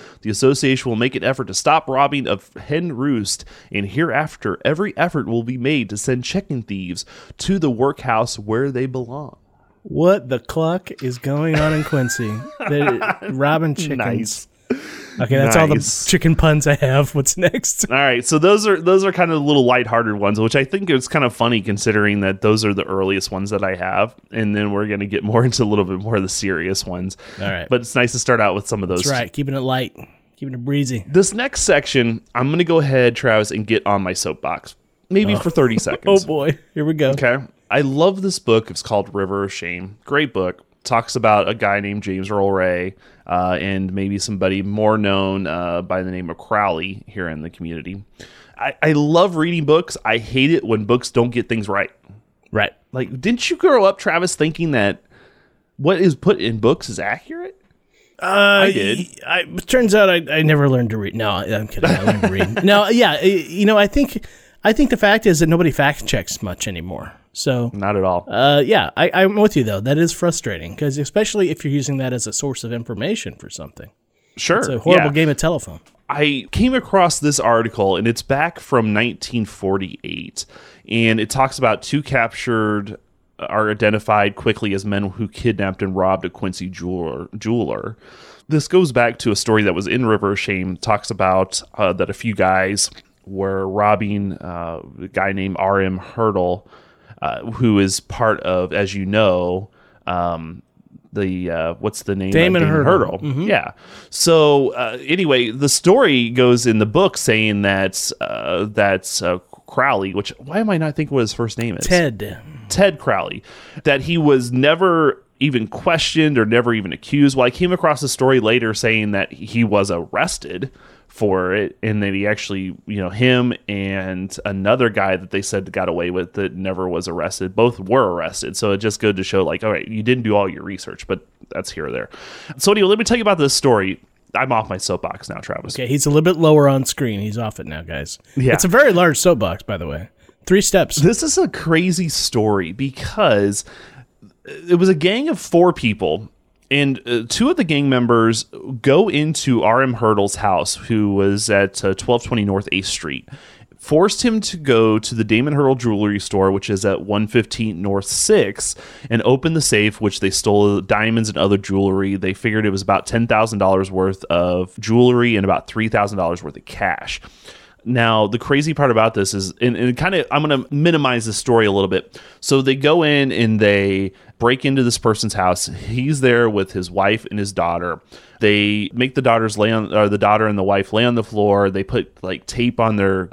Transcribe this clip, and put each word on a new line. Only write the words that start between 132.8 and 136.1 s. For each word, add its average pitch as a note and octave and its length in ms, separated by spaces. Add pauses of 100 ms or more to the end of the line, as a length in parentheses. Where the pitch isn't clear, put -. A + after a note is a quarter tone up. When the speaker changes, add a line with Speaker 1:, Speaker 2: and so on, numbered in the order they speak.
Speaker 1:
let G#3 100
me A3+ 60
tell A#3+ 120
you A#3 60
about G3+ 160
this C#3 160
story. G2+ 440 (360)
I'm C3 180
off A2 160
my F#2 80
soapbox - 540
now, - 100
Travis. - 340
Speaker 2:
Okay, B2+ 120
he's C#3 180
a D3 60